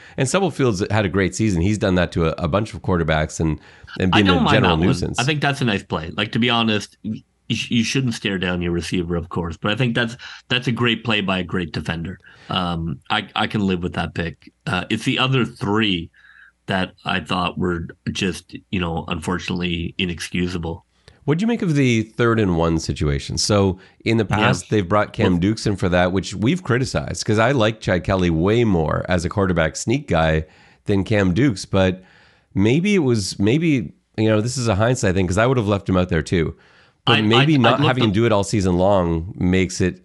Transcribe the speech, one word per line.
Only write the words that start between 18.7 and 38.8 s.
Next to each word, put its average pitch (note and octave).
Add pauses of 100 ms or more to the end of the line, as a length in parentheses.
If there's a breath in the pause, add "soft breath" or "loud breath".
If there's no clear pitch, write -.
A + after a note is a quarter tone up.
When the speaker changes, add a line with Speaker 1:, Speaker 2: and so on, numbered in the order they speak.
Speaker 2:
you G2+
know, E2
unfortunately F2
inexcusable. F2 (400 soft breath)
Speaker 1:
What'd D#3+
you A3+
make A#3
of F3
the B2
third A2+
and F#2
one E2
situation? D2
So G2 (260 loud breath)
in A2+
the A2
Speaker 2:
Yeah. G2+
Speaker 1:
past, A2
they've G2+
brought G#2
Cam F#2+
Speaker 2:
Well F2
Speaker 1:
Dukes G#2+
in G#2
for F#2+
that, F2+
which F#2+
we've C#3
criticized, A#2
'cause G#2+
I A2+
like A2
Chad F2+
Kelly F#2
way G2
more E2+
as F2+
a -
quarterback E2+
sneak C3+
guy D#2+ (400 soft breath)
than G2
Cam G2
Dukes. A2+
But F#2 (520 soft breath)
maybe D3+
it F#3+
was, A#2
maybe, C3 (240)
you A2
know, G#2+
this A#2+
is A#2+
a G#2
hindsight A2
thing, F#2+
'cause F2
I A2
would C3
have G2+
left G2+
him F#2
out F2+
there D#2+
too. E2 (500 soft breath)
But A#2+
Speaker 2:
I, A2
Speaker 1:
maybe C3
Speaker 2:
I, C#3
Speaker 1:
not A#2
Speaker 2:
I'd -
love D3
Speaker 1:
having B2
him G#2+
Speaker 2:
to F2+
Speaker 1:
do A2+
it A2
all G2+
season F#2+
long F2+